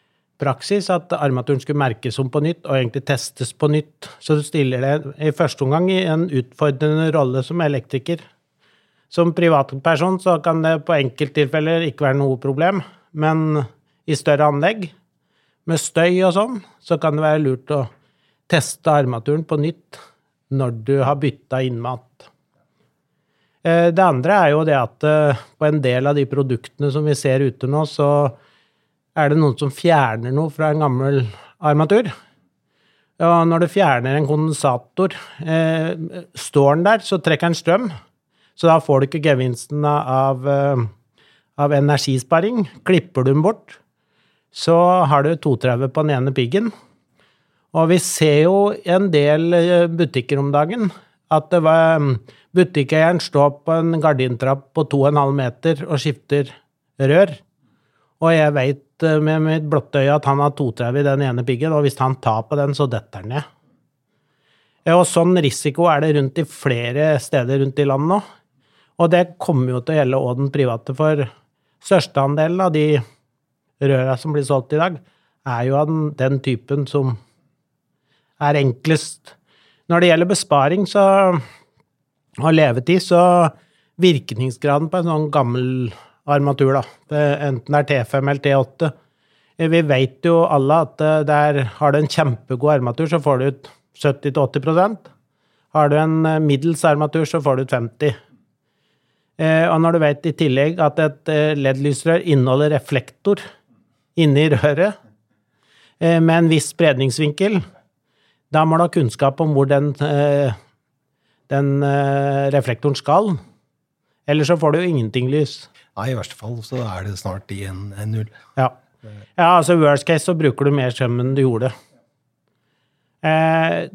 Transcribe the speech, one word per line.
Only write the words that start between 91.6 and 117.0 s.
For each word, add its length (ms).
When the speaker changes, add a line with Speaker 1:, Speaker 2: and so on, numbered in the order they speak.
Speaker 1:
har 120
du 60
en 100
kjempegod 680
armatur, 320
så 100
får 220
du 80
ut 180
sytti 360
til 100
åtti 240
prosent. 460
Har 160
du 80
en, 240
eh, 160
middels 480
armatur, 400
så 160
får 120
du 100
ut 100
femti. 380
Eh, 320
og 140
når 100
du 60
vet 320
i 20
tillegg 480
at 180
et, 300
eh, 320
led-lysrør 640
inneholder 480
reflektor 720
inni 320
røret, 480
eh, 200
med 180
en 100
viss 240
spredningsvinkel, 880
da 100
må 140
du 60
ha 40
kunnskap 540
om 100
hvor 140
den, 340
eh, 520
den, 320
eh, 720
reflektoren 420
skal. 400
Ellers 180
så 100
får 160
du 60
jo 100
ingenting 400
lys. 380
Speaker 2:
Nei, 140
i 40
verste 200
fall 280
så 200
er 220